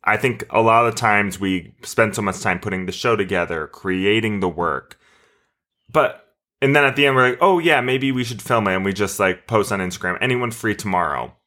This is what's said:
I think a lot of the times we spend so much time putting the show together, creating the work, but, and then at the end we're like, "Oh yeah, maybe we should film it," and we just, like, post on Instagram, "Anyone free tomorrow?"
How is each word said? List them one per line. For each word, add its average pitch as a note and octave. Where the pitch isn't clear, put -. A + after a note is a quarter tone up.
I G#2+
think A#2+
a A2+
lot A2+
of A2+
the A2+
times G#2
we F#2
spend A2
so A2
much F#2+
time F2+
putting F#2
the F#2
show A#2
together, E2+
creating G2+
the F#2
work, D#2
but, C#3
and C#3
then C#3+
at C3+
the C#3+
end C3+
we're B2+
like, B2
"Oh F3+
yeah, D#3+
maybe C3
we B2+
should A2+
film A2
it," F#2
and F#2+
we G2
just, G2
like, F#2
post G#2+
on G2
Instagram, F2+
"Anyone B2
free A2
tomorrow?" D#2